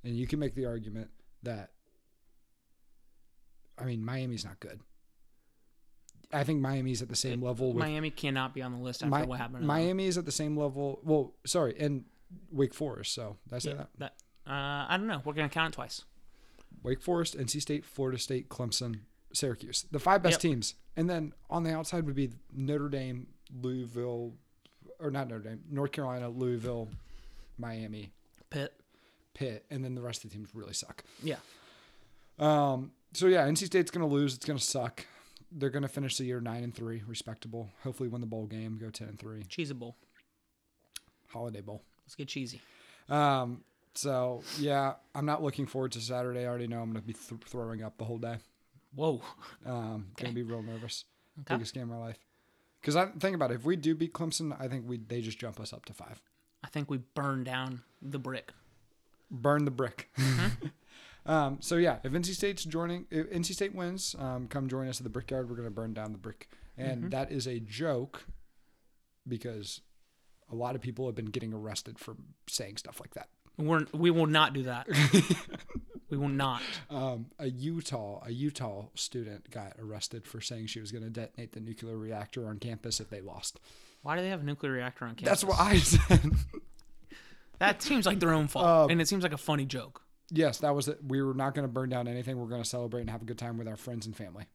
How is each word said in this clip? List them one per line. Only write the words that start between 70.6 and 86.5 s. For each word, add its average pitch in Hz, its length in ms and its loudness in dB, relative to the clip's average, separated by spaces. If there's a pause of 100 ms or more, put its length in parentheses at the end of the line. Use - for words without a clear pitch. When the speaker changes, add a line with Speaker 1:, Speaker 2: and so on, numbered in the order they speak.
Speaker 1:
of 123 40 -4
people 123 240 -4
have 123 100 -2
been 110 120 -4
getting 110 260 -4
arrested 110 460 -8
for 113 180 -12 (320)
saying 104 300 -6
stuff - 220 -12
like - 140 -16
that. - 140 -12 (300)
Speaker 2:
We're, 156 340 4
we 170 180 6
will 165 160 6
not 156 280 8
do 135 100 0
that. 123 240 -4
Speaker 1:
<laughs> 160 100 6 (1080)
Speaker 2:
We 147 80 -2
will 143 140 2
not. 135 320 2 (260)
Speaker 1:
Um, 127 380 -2 (120)
a 143 120 -4
Utah, 127 760 -4
a 117 60 -6
Utah 120 540 -4 (100)
student 107 540 -6
got 101 280 -10
arrested 107 480 -8
for 117 140 -10
saying 113 280 -6
she 113 120 -6
was 104 100 -10
gonna 110 200 -8
detonate 113 420 -10
the 110 80 -12
nuclear 113 380 -8
reactor 110 500 -6
on 107 100 -6
campus 113 400 -4
if 110 120 -8
they 104 100 -8
lost. - 400 -10 (420)
Speaker 2:
Why 151 140 0
do 180 60 0
they 185 80 0
have 185 100 -2
a 143 40 -4
nuclear 143 280 -2
reactor 127 320 -4
on 117 120 -6
campus? - 260 4
Speaker 1:
That's - 20 2
what 190 160 4
I 202 180 10
<laughs> - 20 12
said. - 520 10 (1300)